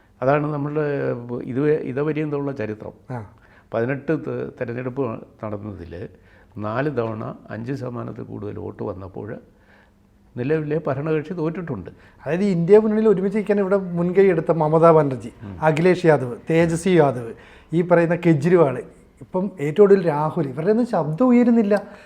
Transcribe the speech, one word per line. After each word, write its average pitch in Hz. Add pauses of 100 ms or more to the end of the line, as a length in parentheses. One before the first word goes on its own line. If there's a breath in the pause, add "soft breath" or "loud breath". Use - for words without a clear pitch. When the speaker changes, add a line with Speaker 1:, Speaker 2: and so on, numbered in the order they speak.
(220 soft breath)
Speaker 1:
അതാണ് 147
നമ്മളുടെ 147 (600)
ഇത്, 131
ഇതുവരെയുള്ള 143
ചരിത്രം. 107 (240)
Speaker 2:
ആ. 104 (440 soft breath)
Speaker 1:
പതിനെട്ട് 131
തെ-, 131 (100)
തെരഞ്ഞെടുപ്പ് 123 (240)
നടന്നതിൽ 101 (500 soft breath)
നാല് 123
തവണ 113 (160)
അഞ്ച് 117
ശതമാനത്തിൽ 120
കൂടുതൽ 104
വോട്ട് 104
വന്നപ്പോൾ 101 (1000 soft breath)
നിലവിലെ 151
ഭരണകക്ഷി 151
തോറ്റിട്ടുണ്ട്. 160 (340 soft breath)
Speaker 2:
അതായത് 175
ഇന്ത്യ 190
മുന്നണിയിൽ 220
ഒരുമിച്ച് 190
നിൽക്കാൻ 202
ഇവിടെ 190
മുൻകൈ 180
എടുത്ത 170
മമതാ 160
ബാനർജി, 131 (100)
Speaker 1:
ഉം. 98
Speaker 2:
അഖിലേഷ് 170
യാദവ്, 131 (140)
തേജസ്വി 165
യാദവ്, 127 (400 soft breath)
ഈ 170
പറയുന്ന 170
കെജ്രിവാൾ, 160 (380)
ഇപ്പം 185 (100)
ഏറ്റവും 151
ഒടുവിൽ 190
രാഹുൽ, 151
ഇവരുടെ 151
ഒന്നും 233
ശബ്ദം 160
ഉയരുന്നില്ല. 233 (240 loud breath)